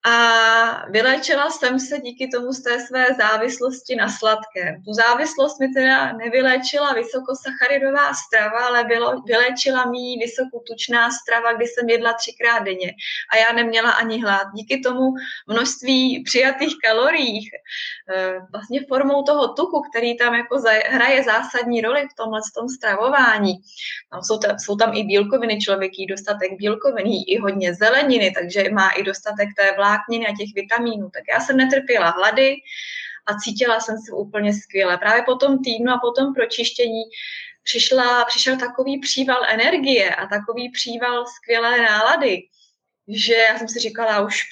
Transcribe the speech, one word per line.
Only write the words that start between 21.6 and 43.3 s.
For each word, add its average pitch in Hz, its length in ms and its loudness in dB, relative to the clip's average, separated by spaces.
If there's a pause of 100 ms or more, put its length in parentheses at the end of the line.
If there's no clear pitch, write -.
roli 254 220 0 (100)
v - 40 -20
tomhle 220 240 -6 (180)
tom 240 100 -6
stravování. 226 840 2 (560)
Tam 185 120 -12
jsou 214 160 -2
ta-, 208 200 -2
jsou 202 180 -6
tam 214 200 0
i 214 80 -2
bílkoviny, 208 560 0
člověk 196 380 -2
jí 190 80 -8
dostatek 190 520 -6
bílkovin, 208 480 -2
jí 196 180 -2 (100)
i 226 40 0
hodně 196 360 -2
zeleniny, 226 600 2
takže 180 360 -2
má 190 200 2
i 196 120 -2
dostatek 202 540 -4
té 196 200 2
vlákniny 214 500 0
a 208 100 -4
těch 208 180 -10
vitamínů. 208 560 -4
Tak - 200 -14
já 262 100 0
jsem 269 160 0
netrpěla 262 540 2
hlady 226 460 2 (720)
a 208 80 -4
cítila 220 460 -2
jsem 220 180 -6
se 214 140 -14
úplně 208 420 -2
skvěle. 190 440 -2
Právě 220 240 2
po 254 120 2
tom 269 240 2
týdnu 240 340 0
a 247 100 0
po 240 80 0
tom 269 240 0
pročištění 233 680 -2 (600)
přišla, 247 600 2
přišel 262 320 0
takový 262 440 -4
příval 262 480 0
energie 247 640 2
a 190 120 -6
takový 220 440 -6
příval 240 560 -4
skvělé 240 560 0
nálady, 220 600 2 (680)
že 226 260 0